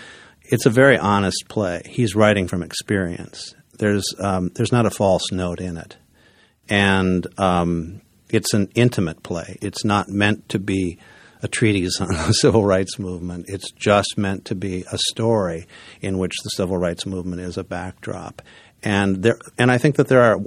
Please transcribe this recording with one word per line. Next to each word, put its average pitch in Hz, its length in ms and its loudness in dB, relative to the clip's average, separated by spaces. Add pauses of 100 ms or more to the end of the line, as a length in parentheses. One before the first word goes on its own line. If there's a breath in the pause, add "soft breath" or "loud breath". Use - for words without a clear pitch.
(440 loud breath)
It's - 220 -2
a 135 40 6
very 127 280 6
honest 98 500 0
play. 90 380 -4
He's 107 300 -2
writing 104 320 4
from 90 160 -4
experience. - 920 -6 (220)
There's, 101 280 0 (140)
um, 92 360 -2
there's 113 160 0
not 120 140 4
a 101 40 2
false 95 420 2
note 90 300 -4
in 90 160 -8
it. - 200 -16 (720 soft breath)
And, 95 560 2 (140)
um, 87 600 0 (280)
it's - 240 0
an 101 220 0
intimate 113 480 0
play. 90 380 -8
It's 101 220 -8
not 104 240 0
meant 104 420 0
to 107 100 -2
be 95 400 -4 (440 loud breath)
a 113 40 -6
treatise 101 520 0
on 95 80 -2
<laughs> 82 200 -4
the 110 60 2
civil 113 320 4
rights 95 340 2
movement. 90 480 -8
It's 98 240 -12
just - 460 2
meant 98 280 -2
to 110 100 -6
be 92 360 -6
a 104 60 -4
story 101 720 0 (340 loud breath)
in 95 160 -4
which 92 160 -2 (100)
the - 60 -8
civil 92 280 -2
rights 87 280 -2
movement 90 360 -6
is 90 160 -8
a 95 60 -8
backdrop. 92 800 -10 (420 loud breath)
And 98 380 2
there, 117 160 4 (220)
and 123 120 4
I 123 60 4
think 139 200 2
that 139 100 2
there 127 140 6
are 107 260 6